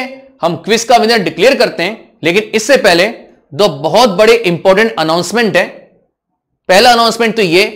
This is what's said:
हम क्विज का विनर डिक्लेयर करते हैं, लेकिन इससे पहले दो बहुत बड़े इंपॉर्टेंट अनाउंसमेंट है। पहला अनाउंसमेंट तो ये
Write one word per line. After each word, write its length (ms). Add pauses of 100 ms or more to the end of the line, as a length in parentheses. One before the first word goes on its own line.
(420)
हम 160
क्विज 260
का 140
विनर 220
डिक्लेयर 360
करते 280
हैं, 400
लेकिन 220
इससे 340
पहले 280 (460)
दो 140 (120)
बहुत 320
बड़े 240
इंपॉर्टेंट 640
अनाउंसमेंट 580
है। 80 (1040)
पहला 220
अनाउंसमेंट 440
तो 80
ये 220 (100)